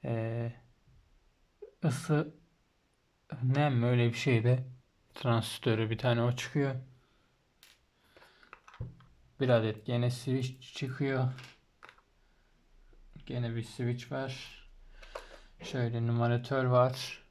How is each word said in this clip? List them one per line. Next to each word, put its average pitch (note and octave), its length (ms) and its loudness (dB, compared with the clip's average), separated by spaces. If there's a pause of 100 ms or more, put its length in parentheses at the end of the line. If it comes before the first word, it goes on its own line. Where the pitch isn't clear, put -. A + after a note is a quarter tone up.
Ee, A#2 500 -4 (1300)
ısı D3+ 520 0 (1080)
nem C#3 320 2
mi, A#2+ 100 2
öyle A#2+ 240 4
bir A#2 80 -4
şey A#2 260 2
de. B2+ 240 4 (460)
Transistörü A2+ 760 0
bir A2+ 80 -2
tane A#2+ 240 2
o A#2+ 140 2
çıkıyor. C#3 400 -2 (2750)
Bir C3 100 2
adet A2 360 4
gene A#2+ 260 2
switch - 600 -4
çıkıyor. C3 600 -2 (1900)
Gene A#2+ 300 -4
bir A#2 80 -4
switch A#2+ 480 -4
var. C3+ 540 -8 (1000)
Şöyle A#2 440 -2
numaratör A#2+ 580 2
var. B2+ 640 2